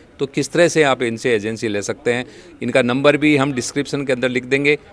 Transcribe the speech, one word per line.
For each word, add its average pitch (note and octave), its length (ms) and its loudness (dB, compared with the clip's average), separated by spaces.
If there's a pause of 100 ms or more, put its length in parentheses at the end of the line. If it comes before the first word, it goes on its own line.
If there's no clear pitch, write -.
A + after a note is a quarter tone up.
(180)
तो C#3 80 -2
किस - 260 -6
तरह E3 160 4
से D#3 140 2
आप C3 200 2
इनसे A#2 320 0
एजेंसी A2 340 -4
ले G2+ 140 -2
सकते A#2 300 -4
हैं। B2 140 -4 (360)
इनका B2 200 2
नंबर C#3 340 2
भी D3 200 2
हम C#3 160 2
डिस्क्रिप्शन C#3 520 -6
के C3 80 -2
अंदर B2+ 160 -2
लिख B2 160 -4
देंगे, C#3+ 340 0 (140)